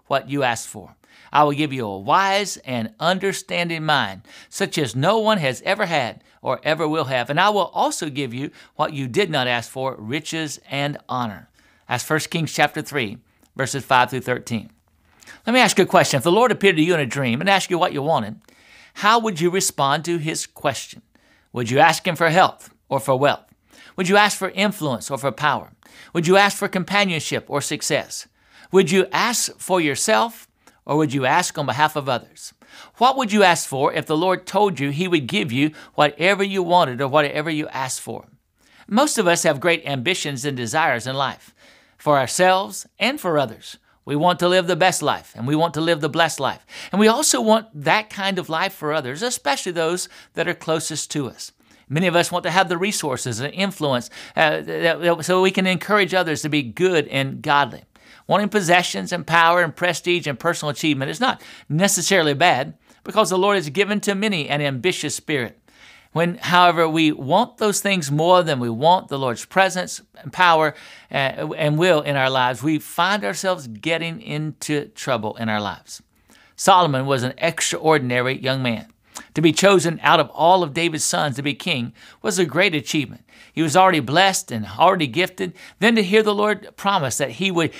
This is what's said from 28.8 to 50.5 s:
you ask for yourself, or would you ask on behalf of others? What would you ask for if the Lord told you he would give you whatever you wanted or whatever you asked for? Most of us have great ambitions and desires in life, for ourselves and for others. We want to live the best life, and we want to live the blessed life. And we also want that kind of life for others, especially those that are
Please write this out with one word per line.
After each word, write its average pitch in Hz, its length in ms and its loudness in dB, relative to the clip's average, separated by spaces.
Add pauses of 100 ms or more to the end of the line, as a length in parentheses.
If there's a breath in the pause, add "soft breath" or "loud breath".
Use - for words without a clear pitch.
you 190 200 4
ask 214 480 0
for 180 220 0
yourself, 214 680 0 (380 soft breath)
or 139 100 -2
would 151 180 0
you 135 120 -2
ask 165 320 0
on 151 80 -4
behalf 147 320 0
of 135 100 -6
others? - 460 -6 (440 loud breath)
What 262 200 4
would 233 160 -2
you 208 100 6
ask 175 240 4
for 143 240 -2
if 156 140 -4
the 160 100 -2
Lord 180 320 -2
told 196 320 0
you 139 120 -2
he 165 160 -2
would 160 200 -2
give 180 240 -4
you 139 200 0 (240 loud breath)
whatever 180 500 2
you 196 180 -2
wanted 170 380 2
or 139 80 -2
whatever 147 400 0
you 151 200 -4
asked 131 300 -8
for? - 280 -12 (600 soft breath)
Most 269 300 2
of 202 100 0
us 170 160 4
have 151 160 2
great 170 260 0
ambitions 143 600 -4
and 139 100 -4
desires 127 500 -2
in 131 120 -6
life, 131 360 -6 (440 soft breath)
for 147 200 2
ourselves 185 720 0 (120)
and 269 200 -2
for 170 180 -2
others. 113 400 -4 (280)
We 143 100 -4
want 170 240 2
to 175 80 2
live 180 200 4
the 180 100 2
best 175 240 2
life, 127 340 -2
and 110 100 -8
we 147 120 0
want 165 160 0
to 151 80 -4
live 165 180 2
the 151 80 -2
blessed 151 320 0
life. 120 260 -4 (280 loud breath)
And 190 80 2
we 214 80 6
also 269 320 2
want 220 320 2
that 160 360 0
kind 196 300 -4
of 156 80 -8
life 170 260 -4
for 151 200 -4
others, 147 280 -4
especially 247 520 -4
those 170 340 -2 (280 loud breath)
that 160 120 -4
are 175 60 -2